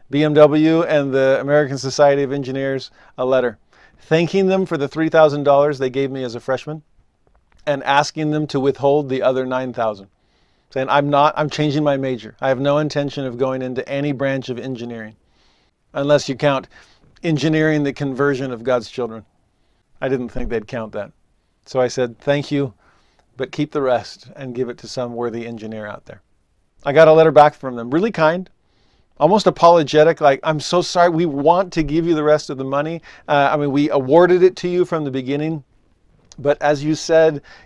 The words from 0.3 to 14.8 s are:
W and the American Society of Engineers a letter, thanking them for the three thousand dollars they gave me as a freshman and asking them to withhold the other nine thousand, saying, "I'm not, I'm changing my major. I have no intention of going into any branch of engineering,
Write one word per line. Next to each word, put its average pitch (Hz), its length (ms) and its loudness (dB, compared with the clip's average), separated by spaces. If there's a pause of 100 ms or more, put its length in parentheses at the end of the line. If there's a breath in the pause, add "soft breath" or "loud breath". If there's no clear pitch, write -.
W 156 500 4
and 139 300 0
the 135 260 2
American 139 380 0
Society 139 460 2
of 127 80 -4
Engineers 135 580 -6 (280 soft breath)
a 131 80 -4
letter, 127 320 0 (420 soft breath)
thanking 175 480 0
them 190 180 0
for 165 120 -6
the 139 100 -4
three 160 220 -4
thousand 151 340 4
dollars 143 340 2
they 135 120 -2
gave 135 200 -4
me 131 140 -8
as 117 120 -8
a 117 40 -10
freshman 151 440 -8 (840)
and 139 180 -4
asking 151 480 0
them 151 160 -2
to 143 120 -4
withhold 139 480 0
the 127 140 -4
other 131 240 0
nine 127 260 -6
thousand, 110 360 -6 (640)
saying, - 180 -4
"I'm 208 200 2
not, 143 280 4
I'm 147 120 -2
changing 151 340 -2
my 143 120 2
major. 127 460 -8
I 135 80 -2
have 127 100 -2
no 143 200 0
intention 143 440 -4
of 123 140 -8
going 131 240 -4
into 127 260 -8
any 139 240 -4
branch 135 380 -4
of 117 100 -8
engineering, 117 560 -12 (800)